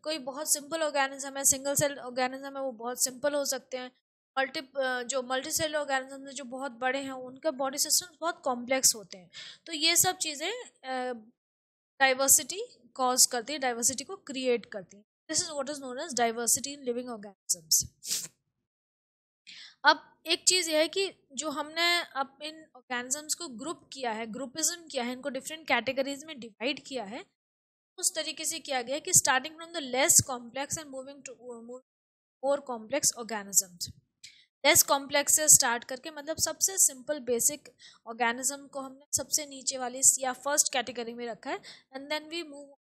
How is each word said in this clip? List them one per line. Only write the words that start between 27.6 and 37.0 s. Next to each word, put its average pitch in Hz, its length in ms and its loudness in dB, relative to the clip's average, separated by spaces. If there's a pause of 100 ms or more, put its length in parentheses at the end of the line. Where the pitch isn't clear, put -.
उस - 180 0
तरीके 311 300 -4
से 320 140 -4
किया 262 220 -2
गया 269 140 -4
है 311 60 -4
कि 277 100 -4
starting 262 400 4
from 330 160 -16
the 339 140 -8
less 262 340 4 (160)
complex 247 360 -8
and 320 180 -8
moving 269 320 -14
to, 262 120 -18
uh, 233 420 -14
more, 254 100 -14 (640)
more 277 160 2 (100)
complex 233 320 -4 (160)
organisms। 196 720 -4 (760)
Less 339 180 8
complex 285 520 2
से 311 140 4
start 240 340 10
करके, 262 280 -10
मतलब 302 260 -8
सबसे 330 400 0
simple 285 420 2